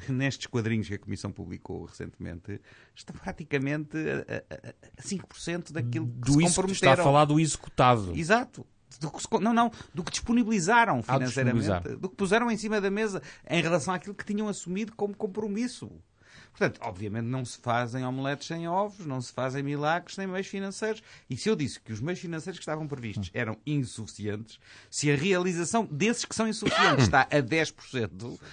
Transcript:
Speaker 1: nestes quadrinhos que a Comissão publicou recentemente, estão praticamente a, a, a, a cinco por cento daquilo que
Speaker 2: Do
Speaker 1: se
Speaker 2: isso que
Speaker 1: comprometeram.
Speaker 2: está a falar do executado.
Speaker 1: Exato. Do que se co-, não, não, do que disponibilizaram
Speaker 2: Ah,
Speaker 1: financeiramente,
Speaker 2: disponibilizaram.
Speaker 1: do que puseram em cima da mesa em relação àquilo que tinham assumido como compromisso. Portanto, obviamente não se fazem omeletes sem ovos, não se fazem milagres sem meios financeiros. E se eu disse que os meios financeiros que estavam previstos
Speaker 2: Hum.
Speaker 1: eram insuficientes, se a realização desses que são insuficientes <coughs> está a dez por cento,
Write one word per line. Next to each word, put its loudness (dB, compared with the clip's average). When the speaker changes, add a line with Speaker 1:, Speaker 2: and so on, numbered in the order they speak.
Speaker 1:
nestes -2
quadrinhos 0
que -6
a -6
Comissão -8
publicou -10
recentemente, -12
estão -16
praticamente -4
a, -4
a, -16
a, -16
a -14
cinco -8
por -20
cento -8
daquilo -2
que -4
Speaker 2:
Do 0
Speaker 1:
se 8
Speaker 2:
isso 6
que 2
Speaker 1:
comprometeram. 4
Speaker 2:
está 6
a 6
falar 8
do 6
executado. 4
Speaker 1:
Exato. 0
Do -4
que -10
se -8
co-, 2
não, 2
não, 4
do -6
que -8
disponibilizaram 4
Speaker 2:
Ah, 0
Speaker 1:
financeiramente, 2
Speaker 2:
disponibilizaram. -2
Speaker 1:
do -4
que -20
puseram 2
em 0
cima -2
da 0
mesa -2
em 2
relação 0
àquilo -8
que -12
tinham -2
assumido -6
como -4
compromisso. -4
Portanto, 0
obviamente -6
não -4
se -12
fazem -2
omeletes -4
sem -6
ovos, -4
não -4
se -10
fazem -4
milagres -2
sem -6
meios -4
financeiros. -4
E -4
se -4
eu 6
disse -2
que -10
os -6
meios -4
financeiros -8
que -18
estavam -4
previstos -6
Speaker 2:
Hum. -20
Speaker 1:
eram -4
insuficientes, -4
se 0
a 6
realização 2
desses 0
que -10
são 0
insuficientes 4
<coughs> 8
está 6
a 4
dez 0
por -18
cento, -6